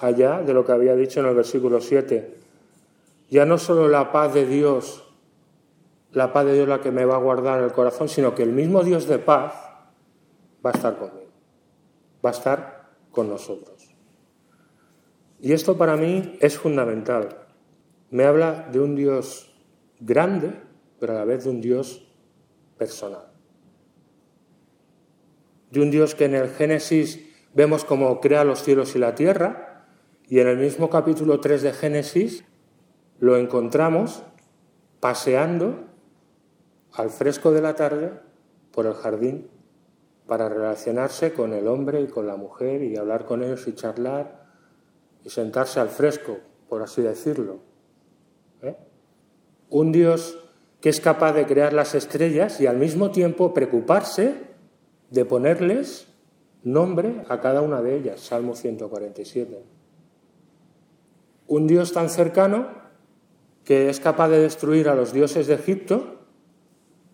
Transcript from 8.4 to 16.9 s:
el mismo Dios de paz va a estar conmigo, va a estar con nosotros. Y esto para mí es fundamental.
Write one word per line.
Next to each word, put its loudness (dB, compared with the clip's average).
el 0
mismo 2
Dios 0
de 2
paz 2
va 0
a -4
estar -2
conmigo, -14
va 2
a -4
estar -4
con -2
nosotros. -14
Y 0
esto 2
para 2
mí -2
es 2
fundamental. -4